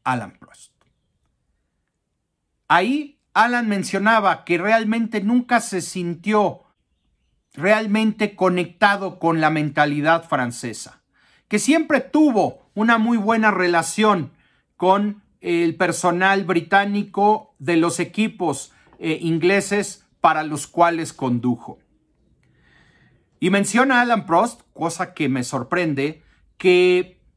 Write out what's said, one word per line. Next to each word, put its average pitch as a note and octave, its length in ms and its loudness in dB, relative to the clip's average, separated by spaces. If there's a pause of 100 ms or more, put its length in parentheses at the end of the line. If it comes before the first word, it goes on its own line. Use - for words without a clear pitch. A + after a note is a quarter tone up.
Alain B2 300 -6
Prost. - 400 -20 (1900)
Ahí A#3+ 540 0 (140)
Alain A#3 340 2
mencionaba G3 760 0
que E3+ 140 -2
realmente A3 600 0
nunca A#3+ 400 0
se F#3+ 200 -6
sintió F3+ 840 -2 (880)
realmente G#3+ 840 0
conectado F#3 840 -2
con E3 200 0
la D#3 100 4
mentalidad D3+ 800 0
francesa, B2 760 -6 (440)
que G#3 140 -2
siempre D4+ 400 2
tuvo A#3 760 0
una A3+ 240 2
muy A#3 200 0
buena A3 340 2
relación F3+ 800 0 (440)
con G3+ 460 0 (180)
el E3+ 360 -2
personal F#3 680 0
británico G3+ 1160 0
de E3 160 -2
los E3+ 240 0
equipos, F3+ 720 -4 (320)
eh, D#3+ 160 -4
ingleses F#3 840 -2 (140)
para D#3 240 2
los D3 240 -8
cuales E3 440 0
condujo. B2 680 -4 (1600)
Y F3 100 0
menciona A#3+ 500 2
Alain A#3 260 0
Prost, - 340 0 (120)
cosa E3 400 -6
que D3 160 -4
me C3 140 -2
sorprende, D3 800 -4 (340)
que, F3+ 640 2 (160)